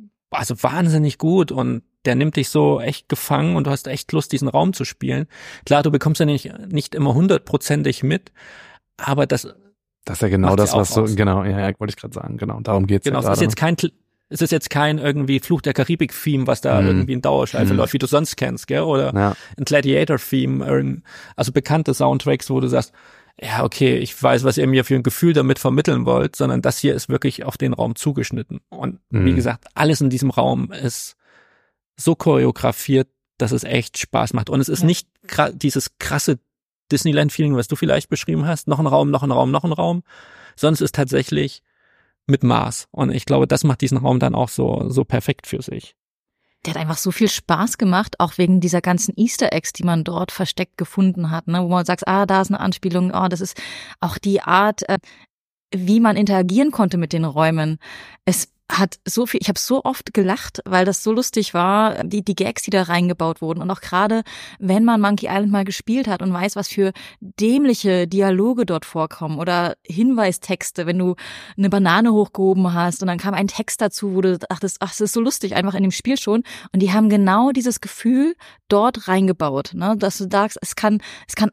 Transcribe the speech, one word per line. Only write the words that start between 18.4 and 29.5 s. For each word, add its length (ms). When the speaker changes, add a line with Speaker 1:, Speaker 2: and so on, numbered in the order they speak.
Speaker 1:
gell? 140
Oder 320
Speaker 2:
Ja. 220
Speaker 1:
ein 80
Gladiator-Theme, 1000
irgend-, 380
also 160
bekannte 420
Soundtracks, 560
wo 100
du 80
sagst, 240
„Ja, 220
okay, 340
ich 240
weiß, 220
was 140
ihr 100
mir 180
für 100
ein 80
Gefühl 300
damit 260
vermitteln 460
wollt“, 300
sondern 260
das 180
hier 160
ist 140
wirklich 360
auf 120
den 160
Raum 220
zugeschnitten. 640
Und 300
wie 220
Speaker 2:
Mhm. 40
Speaker 1:
gesagt, 300